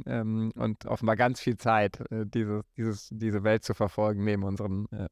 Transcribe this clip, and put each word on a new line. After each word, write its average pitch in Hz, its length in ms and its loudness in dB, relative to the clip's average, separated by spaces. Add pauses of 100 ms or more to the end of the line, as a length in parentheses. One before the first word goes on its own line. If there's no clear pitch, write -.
ähm, 110 500 0
und 110 300 -2
offenbar 110 280 2
ganz 123 260 2
viel 120 160 0
Zeit, 110 440 2 (100)
äh, 110 160 -4
dieses, 107 360 -2 (140)
dieses, 110 360 -4
diese 107 320 0
Welt 110 200 4
zu 110 100 -2
verfolgen 104 500 0
neben 101 180 2
unserem, 98 480 -2
äh, 104 220 -6